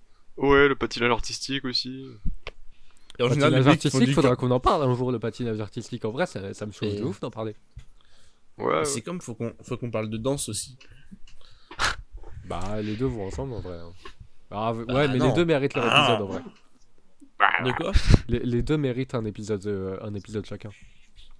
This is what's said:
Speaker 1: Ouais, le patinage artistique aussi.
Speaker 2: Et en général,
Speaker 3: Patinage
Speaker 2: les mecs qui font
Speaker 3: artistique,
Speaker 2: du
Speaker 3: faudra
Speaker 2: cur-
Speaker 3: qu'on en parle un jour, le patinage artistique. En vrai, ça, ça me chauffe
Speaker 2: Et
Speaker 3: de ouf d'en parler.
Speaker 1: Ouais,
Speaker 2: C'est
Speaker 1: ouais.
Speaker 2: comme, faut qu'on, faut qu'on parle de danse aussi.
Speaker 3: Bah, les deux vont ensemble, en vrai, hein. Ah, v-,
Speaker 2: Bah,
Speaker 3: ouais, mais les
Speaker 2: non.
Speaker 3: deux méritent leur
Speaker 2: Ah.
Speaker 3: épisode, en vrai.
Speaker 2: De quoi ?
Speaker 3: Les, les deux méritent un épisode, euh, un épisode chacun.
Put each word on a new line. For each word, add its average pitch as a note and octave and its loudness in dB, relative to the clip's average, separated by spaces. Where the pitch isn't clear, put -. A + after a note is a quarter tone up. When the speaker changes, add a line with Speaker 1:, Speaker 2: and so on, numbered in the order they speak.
Speaker 1:
Ouais, C#3 6
le C#3 0
patinage A#2 0
artistique B2 -2
aussi. C3 -4
Speaker 2:
Et B2 0
en A#2+ 4
général, C#3+ 4
Speaker 3:
Patinage C3 6
Speaker 2:
les C#3+ 8
mecs C#3 6
qui D3 2
font C3 2
Speaker 3:
artistique, C3 6
Speaker 2:
du - 4
Speaker 3:
faudra C#3 6
Speaker 2:
cur- B2 2
Speaker 3:
qu'on B2+ 0
en B2 4
parle E3 4
un B2+ 4
jour, B2+ 0
le A#2+ 0
patinage A2+ -4
artistique. A2 -8
En A2 -2
vrai, D#3 0
ça, G2 -8
ça A2 -10
me G#2 -8
chauffe - -10
Speaker 2:
Et G2+ -4
Speaker 3:
de G#2 -4
ouf G#2+ -4
d'en C3+ -8
parler. A2 -6
Speaker 1:
Ouais, D#3 2
Speaker 2:
C'est C#3+ -2
Speaker 1:
ouais. A#2 -4
Speaker 2:
comme, F3 -8
faut B2 -10
qu'on, A#2 -6
faut B2 -6
qu'on B2 -6
parle A2 -4
de A2+ -4
danse C3+ -2
aussi. B2+ -8
Speaker 3:
Bah, F#2 -2
les G#2+ -4
deux A#2+ 0
vont A2+ -4
ensemble, B2 -6
en G2+ -6
vrai, F2+ -10
hein. E2+ -12
Ah, A2 0
v-, A2+ -6
Speaker 2:
Bah, B2 -2
Speaker 3:
ouais, C#3+ 4
mais C3 0
les B2+ 2
Speaker 2:
non. C3 4
Speaker 3:
deux E3+ 4
méritent C#3 2
leur B2+ 0
Speaker 2:
Ah. C3+ 6
Speaker 3:
épisode, A#2 4
en G2 -4
vrai. F#2+ -6
Speaker 2:
De B2+ 0
quoi ? E3+ -4
Speaker 3:
Les, A#2 0
les A#2+ 2
deux D3+ 2
méritent C3 -2
un A2+ -2
épisode, G#2 -4
euh, F#2+ -4
un G#2+ -8
épisode G2+ -6
chacun. G#2 -10